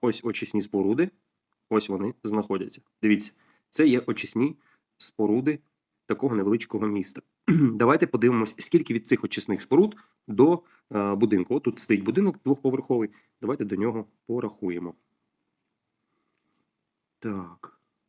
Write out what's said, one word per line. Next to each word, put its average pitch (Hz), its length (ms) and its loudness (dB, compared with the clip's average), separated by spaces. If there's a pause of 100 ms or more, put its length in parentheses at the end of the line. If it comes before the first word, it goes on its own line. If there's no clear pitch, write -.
ось 117 220 -2
очисні 107 380 -4
споруди. 110 480 0 (600)
Ось 107 200 0
вони 98 240 -4 (100)
знаходяться. 104 580 -4 (200)
Дивіться, 104 320 2 (360)
це 156 180 4
є 127 120 4
очисні 123 560 -4 (420)
споруди 127 640 -2 (520)
такого 131 240 -2
невеличкого 107 520 -2
міста. 104 340 -6 (140)
<clears throat> - 120 -20 (260)
Давайте 120 340 4
подивимось, 117 500 2
скільки - 360 2
від 113 140 -4
цих - 160 2
очисних 107 380 -4
споруд 196 340 2 (320)
до, 143 360 4 (280)
е, 101 240 0
будинку. 104 400 0
От 151 80 -2
тут 117 160 -4
стоїть 98 240 0
будинок 165 400 0
двохповерховий. 131 680 0 (320)
Давайте 117 240 -4
до 101 100 -6
нього 110 300 -2 (200)
порахуємо. 92 680 -6 (2250)
Так, 92 600 -10 (280)